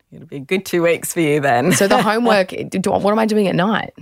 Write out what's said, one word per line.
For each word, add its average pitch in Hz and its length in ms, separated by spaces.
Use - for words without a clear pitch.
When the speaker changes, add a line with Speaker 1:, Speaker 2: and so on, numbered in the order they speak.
Speaker 1:
It'll 151 140
be 143 100
a - 20
good 190 260
two 175 180
weeks 165 300
for 175 60
you 151 220
then. 135 320
Speaker 2:
So 196 160
the - 120
Speaker 1:
<laughs> 208 80
Speaker 2:
homework, 214 440
do, 190 100
what 196 200
am 214 80
I 226 60
doing 214 240
at - 60
night? 185 460